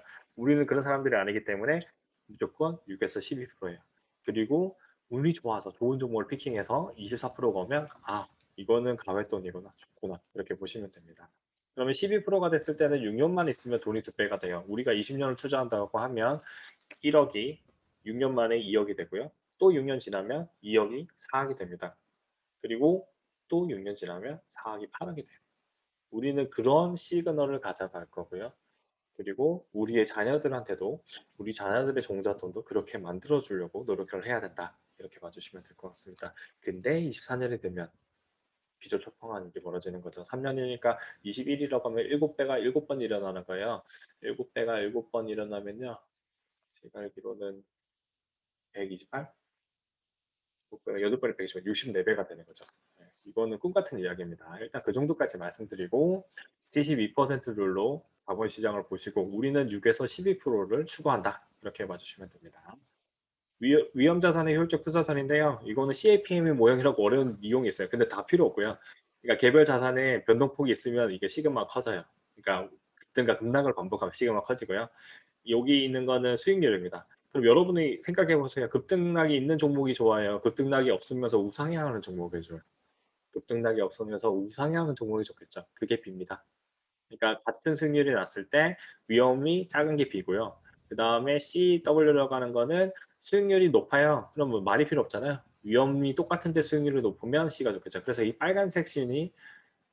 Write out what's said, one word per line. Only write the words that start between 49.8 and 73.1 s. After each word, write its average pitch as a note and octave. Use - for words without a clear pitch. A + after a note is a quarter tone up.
일곱 -
배가 G2+
여덟 A2+
번에 A2+
백이십팔, F#2
육십네 G2+
배가 G2+
되는 E2
거죠. -
네, F2
이거는 A2
꿈 F3+
같은 F#3
이야기입니다. F2
일단 A#2
그 G#2
정도까지 C#3
말씀드리고 G#2+
칠십이 C#3+
퍼센트 C3
룰로 G#2
자본 G2+
시장을 G#2
보시고 G2
우리는 B2
육에서 A2+
십이 F#3
프로를 A2+
추구한다. A2+
이렇게 G2+
봐주시면 F2+
됩니다. F2
위-, C#3+
위험 D#3+
자산의 D#3+
효율적 E3
투자선인데요. D3
이거는 C3+
씨에이피엠의 F3+
모형이라고 B2+
어려운 A#2+
이용이 A2
있어요. F#2+
근데 A#2+
다 G2+
필요 F3
없고요. G#2
그러니까 A#2+
개별 C3+
자산의 B2+
변동폭이 C3+
있으면 A#2
이게 F#2
시그마가 C#3+
커져요. G#2+
그러니까 G2
급등과 -